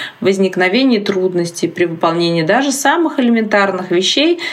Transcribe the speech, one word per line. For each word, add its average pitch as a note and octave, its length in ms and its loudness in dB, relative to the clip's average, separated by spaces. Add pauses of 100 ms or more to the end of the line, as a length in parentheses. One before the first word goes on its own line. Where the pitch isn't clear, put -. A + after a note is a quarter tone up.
(220)
в - 40 0
возникновении G3 760 2
трудностей F3+ 680 -2
при F3+ 160 -2
выполнении E3+ 600 0
даже B3+ 280 2
самых D#4 480 0
элементарных G#3 720 0
вещей, C#4 480 0 (140)